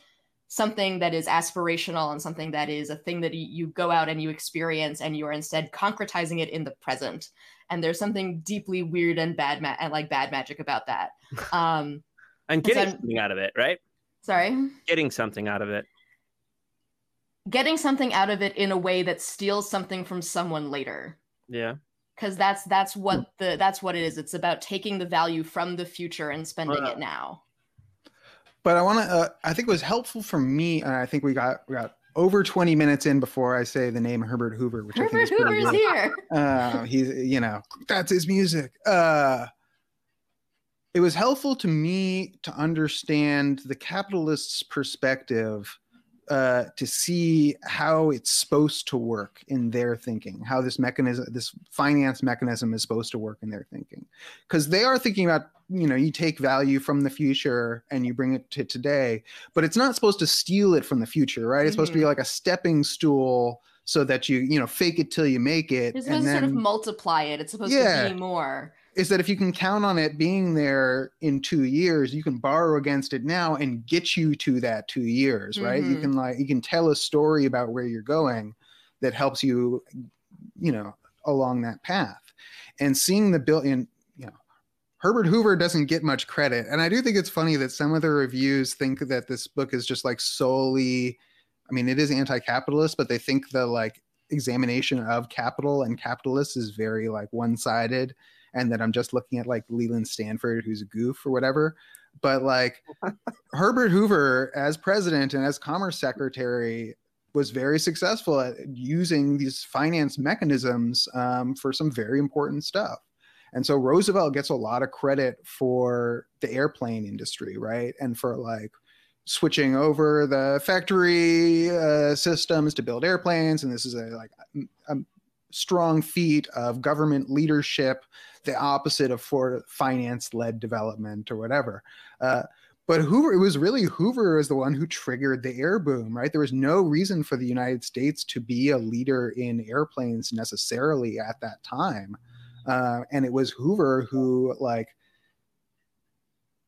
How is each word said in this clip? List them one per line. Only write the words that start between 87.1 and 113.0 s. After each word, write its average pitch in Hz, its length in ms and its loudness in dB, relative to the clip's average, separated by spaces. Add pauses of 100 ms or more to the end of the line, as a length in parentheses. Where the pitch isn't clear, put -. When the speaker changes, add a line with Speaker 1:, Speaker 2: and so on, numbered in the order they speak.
Speaker 3:
it's 190 140 2
funny 160 260 2
that 131 160 0
some 151 220 0
of 160 80 2
the 160 80 2
reviews 135 640 2
think 131 260 -2
that 127 280 -4
this 123 200 -8
book 135 260 -4
is 123 120 -2
just, - 180 -4
like, 123 160 -2
solely, 131 960 0 (520)
I - 40 -4
mean, 123 140 0
it 131 120 2
is 147 120 4
anti-capitalist, 135 880 0
but 131 100 0
they 120 120 0
think 135 320 -2
the, 131 140 0
like, 113 360 -4 (280)
examination 127 680 0
of 117 300 -2
capital 135 540 -2
and 120 140 -4
capitalists 131 600 -4
is 110 140 -6
very, 110 360 -4
like, 107 240 -8
one-sided, 117 800 -2 (420)
and 123 160 0
that 113 100 -2
I'm 113 100 0
just 120 220 -2
looking 123 240 -2
at, 117 80 -6
like, 120 240 -2
Leland 117 380 -2
Stanford, 113 580 -4
who's 110 160 -6
a 104 40 -12
goof 120 380 -6
or 143 60 -6
whatever. 135 460 0 (460)
But, 135 200 2
like, 127 420 0 (200)
Speaker 2:
<laughs> - 500 -10
Speaker 3:
Herbert 220 380 4
Hoover 147 640 4
as 147 200 0
president 160 600 0
and 135 100 0
as 143 140 -2
commerce 175 400 -4
secretary 123 960 -4 (380)
was 143 180 2
very 135 280 2
successful 165 640 0
at 123 140 -4 (120)
using 143 720 0
these 135 260 -4
finance 151 540 0
mechanisms, 127 960 0
um, 123 420 -2
for 135 160 -4
some 156 200 -2
very 120 260 -2
important 143 460 -2
stuff. - 340 -4 (560)